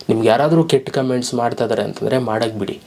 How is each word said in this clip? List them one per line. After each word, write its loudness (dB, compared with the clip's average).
ನಿಮ್ಗೆ 2
ಯಾರಾದರೂ 4
ಕೆಟ್ಟ 0
ಕಾಮೆಂಟ್ಸ್ -2
ಮಾಡ್ತಾ 0
ಇದ್ದಾರೆ 0
ಅಂತಂದರೆ -2
ಮಾಡೋಕ್ಕೆ -2
ಬಿಡಿ. -6